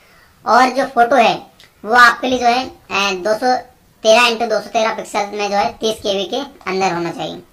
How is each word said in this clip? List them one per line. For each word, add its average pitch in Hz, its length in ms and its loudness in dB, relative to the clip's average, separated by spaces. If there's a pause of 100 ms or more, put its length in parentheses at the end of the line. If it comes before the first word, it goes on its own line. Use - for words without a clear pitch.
(460)
और 247 240 4
जो 254 160 -2
photo 240 300 2
है 214 180 4 (500)
वो 214 100 -2
आपके 247 320 4
लिए 254 120 -2
जो 240 80 0
है, 247 220 2
अ, 196 460 -4
दो 190 200 -2
सौ 254 220 0 (460)
तेरह 226 260 4
into 226 220 -2
दो 208 100 -2
सौ - 100 -14
तेरह 220 240 -2
पिक्सल 202 320 -6
में 208 240 -6
जो 202 60 -2
है 226 160 0
तीस 220 240 -4
केबी 196 280 -4
के 247 460 -8
अंदर 190 220 0
होना 170 180 -4
चाहिए। 175 320 -10 (100)